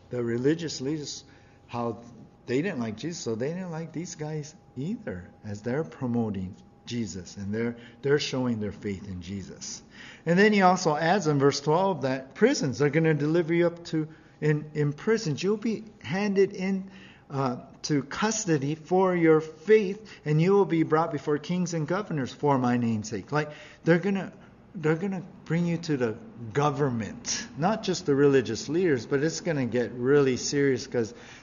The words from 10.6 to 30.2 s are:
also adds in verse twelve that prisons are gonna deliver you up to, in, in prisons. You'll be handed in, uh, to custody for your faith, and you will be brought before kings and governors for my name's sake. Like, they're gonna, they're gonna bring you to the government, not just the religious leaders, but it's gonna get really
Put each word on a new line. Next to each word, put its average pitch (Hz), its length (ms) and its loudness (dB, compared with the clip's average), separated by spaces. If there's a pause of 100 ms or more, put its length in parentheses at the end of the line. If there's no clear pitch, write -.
also 180 340 6
adds 165 320 2
in 147 120 4
verse 139 220 4
twelve 170 420 0
that 135 320 -4
prisons 151 480 2
are 147 80 4
gonna 160 240 4
deliver 156 400 0
you 170 120 4
up 170 200 -2
to, 156 220 -4 (340)
in, 151 320 0
in 147 180 0
prisons. 160 500 -2
You'll 202 140 0
be 220 280 -4 (180)
handed 196 500 2
in, 190 380 -4 (400)
uh, 135 260 -2 (260)
to 147 200 0
custody 156 720 -2
for 185 400 2
your 160 260 6
faith, 202 720 2 (140)
and 151 180 4
you 185 100 4
will 202 120 6
be 165 180 2
brought 156 300 2
before 147 260 -2
kings 175 340 -2
and 160 140 -2
governors 165 460 -4
for 143 260 2
my 123 180 2
name's 113 320 0
sake. 98 220 -8
Like, 151 200 -2 (340)
they're 170 160 4
gonna, 190 320 -2 (420)
they're 160 220 0
gonna 190 260 -6 (220)
bring 170 220 0
you 170 100 0
to 156 200 -2
the 117 200 0 (360)
government, 135 920 -2 (100)
not 196 280 -2
just 180 200 -4
the 143 100 2
religious 135 540 4
leaders, 147 380 2
but 139 160 0
it's 160 180 -2
gonna 143 260 -2
get 117 260 -2
really 131 440 4